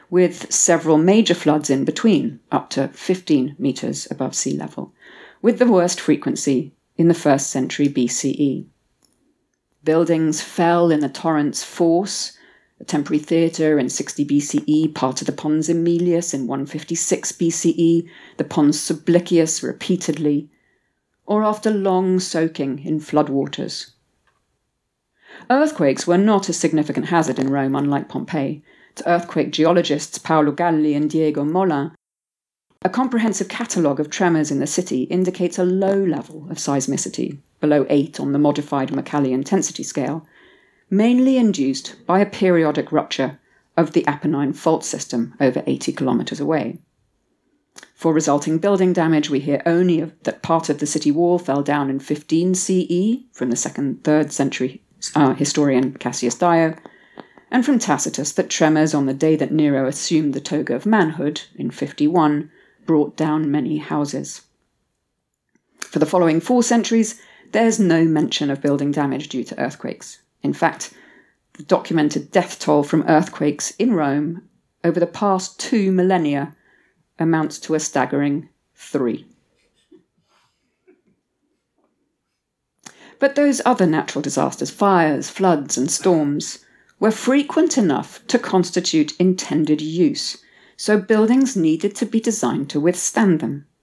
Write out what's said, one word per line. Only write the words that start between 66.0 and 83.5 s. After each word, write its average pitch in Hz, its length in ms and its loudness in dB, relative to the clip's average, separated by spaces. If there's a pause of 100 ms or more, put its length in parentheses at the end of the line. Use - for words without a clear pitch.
following 170 360 2
four 247 200 2
centuries, 226 600 0 (300)
there's 226 280 2
no 170 240 4
mention 151 460 0
of 139 120 -4
building 143 300 0
damage 139 380 -2
due 123 160 -6
to - 140 -14
earthquakes. - 600 -10 (220)
In 143 100 -2
fact, - 420 -4 (600)
the 151 100 -20
documented 151 680 0
death - 280 0
toll 147 240 2
from 151 240 0
earthquakes 151 720 0
in 226 160 2
Rome 151 480 -2 (420)
over 170 160 0
the 165 80 2
past 190 520 -2
two 196 320 0
millennia 165 640 0 (640)
amounts 160 400 0
to - 160 -4
a 151 40 0
staggering 143 720 -2 (240)
three. - 540 -4 (4000)
But 277 160 2
those 285 300 4